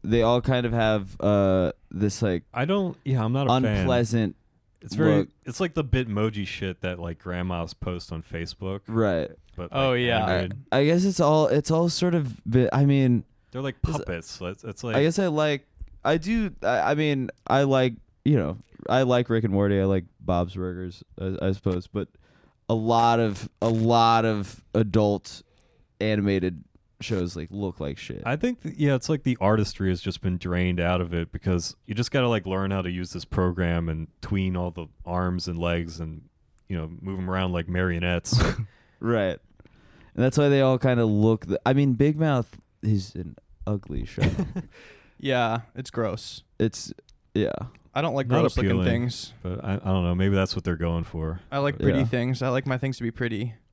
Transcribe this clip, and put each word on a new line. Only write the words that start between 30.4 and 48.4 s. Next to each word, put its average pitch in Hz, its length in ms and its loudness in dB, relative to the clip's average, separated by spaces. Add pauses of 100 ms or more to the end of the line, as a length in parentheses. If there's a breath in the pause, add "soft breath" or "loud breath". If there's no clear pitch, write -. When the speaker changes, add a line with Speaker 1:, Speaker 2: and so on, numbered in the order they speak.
Speaker 2:
out 90 220 2
of 87 100 -4
it 85 200 -4
because - 440 -2 (100)
you 107 80 -8
just 120 160 -2
gotta, 127 180 2
like, 107 180 0
learn 95 240 -2
how 98 120 0
to 90 80 -4
use 90 220 -6
this - 140 -10
program 87 640 0
and 80 180 -6 (140)
tween 95 340 -2
all 90 140 -4
the 82 160 -12 (180)
arms 90 440 -2
and 85 100 -6
legs 85 420 -2
and, 78 220 -10 (460)
you 98 100 -4
know, 80 120 -6 (120)
move 95 160 -8
'em 92 120 -4
around 92 220 0
like 85 160 -4
marionettes. 87 720 0 (100)
Speaker 1:
<laughs> - 60 -2 (480 loud breath)
Right. 104 360 0 (760 soft breath)
And - 80 0
that's 127 140 2
why 147 140 4
they 139 100 6
all 131 180 4
kinda 120 280 4
look, 107 400 2
th-, 95 180 -2
I 127 80 4
mean, 135 220 4
Big 147 240 2
Mouth 147 400 -2 (240)
is 104 320 0
an 85 200 -10 (320)
ugly 95 380 -6
show. - 180 -4
Speaker 2:
<laughs> - 80 4 (880 loud breath)
Speaker 3:
Yeah, 120 420 0 (140)
it's 131 160 -10
gross. 110 520 -6 (160)
Speaker 1:
It's, - 340 -2 (420)
yeah. 101 160 2 (440)
Speaker 3:
I 135 80 -2
don't 156 120 -2
like 135 140 -2
Speaker 2:
Not 135 120 4